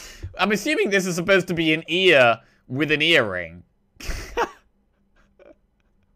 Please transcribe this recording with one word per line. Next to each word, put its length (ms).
I'm 140
assuming 380
this 160
is 100
supposed 320
to 60
be 200
an 140
ear 540
with 240
an 100
earring. 680
<laughs> 60